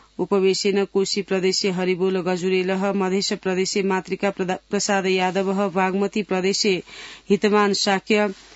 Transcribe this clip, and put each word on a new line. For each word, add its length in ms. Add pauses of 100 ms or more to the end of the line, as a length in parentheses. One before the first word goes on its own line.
(180)
उपवेशेन 680
कोशी 380
प्रदेशे 480
हरिबोल 500
गजुरेलः, 720
मधेश 400
प्रदेशे 500
मातृका 480
प्रदा-, 400
प्रसाद 360
यादवः, 640
बागमती 540
प्रदेशे 600 (480)
हितमान 420
शाक्य, 640 (200)